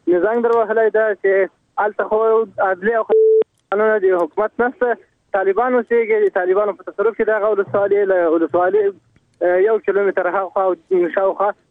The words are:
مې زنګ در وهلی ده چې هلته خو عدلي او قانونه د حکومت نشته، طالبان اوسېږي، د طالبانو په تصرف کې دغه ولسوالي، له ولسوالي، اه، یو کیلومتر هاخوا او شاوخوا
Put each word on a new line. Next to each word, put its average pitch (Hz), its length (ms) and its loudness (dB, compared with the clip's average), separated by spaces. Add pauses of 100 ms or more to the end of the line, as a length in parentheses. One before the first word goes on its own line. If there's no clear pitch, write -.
مې 175 180 2
زنګ 226 180 0
در 233 140 0
وهلی 220 320 0
ده 214 240 0
چې 196 360 0 (300)
هلته 208 240 -2
خو 220 420 0 (140)
عدلي 190 360 -2
او 220 80 -2
قانونه - 960 0
د 185 60 -2
حکومت 185 540 -2
نشته، 240 380 -2 (360)
طالبان 196 400 0
اوسېږي، 233 520 0
د 190 80 0
طالبانو 190 400 0
په - 100 -16
تصرف 202 320 -4
کې 226 80 -4
دغه 214 260 0
ولسوالي، 202 560 0
له 180 240 2
ولسوالي، 180 540 0 (580)
اه، 180 160 2
یو 214 220 2
کیلومتر 190 480 -2
هاخوا 190 360 -4
او 185 120 0 (400)
شاوخوا 196 360 0 (200)